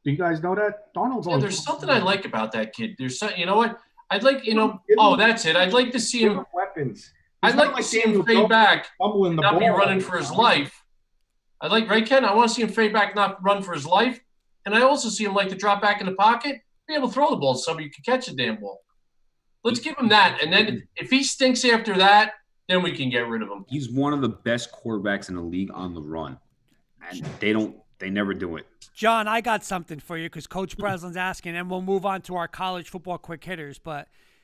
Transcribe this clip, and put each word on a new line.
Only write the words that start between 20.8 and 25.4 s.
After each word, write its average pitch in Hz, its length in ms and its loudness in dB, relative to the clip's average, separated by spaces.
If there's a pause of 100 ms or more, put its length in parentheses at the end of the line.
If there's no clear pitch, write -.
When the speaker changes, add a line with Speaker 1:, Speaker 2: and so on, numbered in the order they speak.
Speaker 2:
if 175 140 -12
he 269 140 2
stinks 254 420 0
after 226 320 2
that, 208 360 6 (360)
then 180 140 2
we 170 80 -2
can 135 180 -4
get 117 180 -2
rid 113 140 -6
of 101 80 -8
him. 98 200 -14
Speaker 3:
He's 131 200 -6
one 139 240 0
of 139 80 -2
the 117 80 0
best 120 420 -4
quarterbacks 101 580 -4
in 92 60 -8
the 87 60 -8